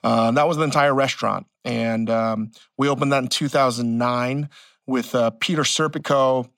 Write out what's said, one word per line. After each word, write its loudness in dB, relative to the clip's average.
Uh, 4
that 4
was 0
the 0
entire 2
restaurant. -2
And, -2
um, -2
we 2
opened 0
that 0
in -6
two -2
thousand 0
nine -2
with, -2
uh, 2
Peter 0
Serpico 0